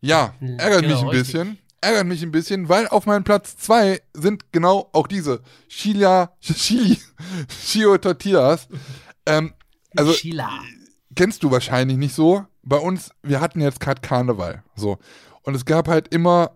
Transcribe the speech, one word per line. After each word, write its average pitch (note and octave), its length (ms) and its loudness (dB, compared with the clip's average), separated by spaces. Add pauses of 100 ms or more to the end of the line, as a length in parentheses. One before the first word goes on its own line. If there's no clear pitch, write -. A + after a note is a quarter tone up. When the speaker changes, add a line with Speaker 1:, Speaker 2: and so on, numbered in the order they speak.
Speaker 1:
Ja, C#3 380 0
Speaker 2:
Hm, B2+ 200 -10
Speaker 1:
ärgert F3+ 240 2
Speaker 2:
genau, D#3 120 2
Speaker 1:
mich B2+ 80 0
ein C3+ 60 -2
Speaker 2:
richtig. B2+ 240 -2
Speaker 1:
bisschen. F#3+ 260 -6 (220)
Ärgert G#3 260 0
mich F3 160 -4
ein E3+ 100 -8
bisschen, E3+ 360 -4
weil G3+ 200 2
auf - 180 0
meinem G#3 180 2
Platz - 320 -2
zwei G#3 440 2 (120)
sind F#3 400 -4
genau F3+ 400 2
auch - 140 2
diese D3+ 360 -4 (260)
Chila, F#3+ 680 2
<laughs> - 40 -20
Chili, G#3+ 580 0 (680)
Chio G#3 340 2
Tortillas. E3+ 720 0 (580)
Ähm, D#3 280 -2 (420)
also, D3+ 160 2
Speaker 2:
Chila. D#3 380 -6 (640)
Speaker 1:
kennst F#3 300 0
du C#3+ 60 2
wahrscheinlich B2+ 480 0
nicht C#3 160 -4
so. F3+ 300 2 (180)
Bei C3+ 160 -2
uns, F3 320 -4 (120)
wir C#3 180 -2
hatten E3+ 200 -4
jetzt C#3+ 200 -2
grad - 220 -6
Karneval, A#2 600 -4 (140)
so. G2+ 220 -4 (440)
Und C#3 120 -6
es B2+ 100 -6
gab D#3+ 240 0
halt D#3+ 260 0
immer E3+ 420 2